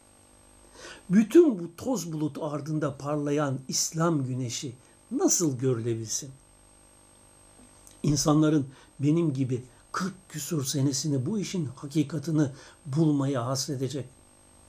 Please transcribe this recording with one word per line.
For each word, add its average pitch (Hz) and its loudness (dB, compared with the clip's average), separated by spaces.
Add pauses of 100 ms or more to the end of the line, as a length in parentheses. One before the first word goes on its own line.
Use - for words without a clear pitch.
(1120)
Bütün 226 8
bu 170 -10
toz 170 -4
bulut 151 -2
ardında 147 -4
parlayan 143 0 (100)
İslam 160 0
güneşi 127 -6 (360)
nasıl 185 2
görülebilsin? 117 -2 (1700)
İnsanların 151 4 (340)
benim 156 2
gibi 131 -2 (280)
kırk 185 -4 (140)
küsur 151 -6
senesini 139 -2
bu 214 -2
işin 175 -4
hakikatini 151 -2 (400)
bulmaya 139 2
hasredecek 131 -4 (640)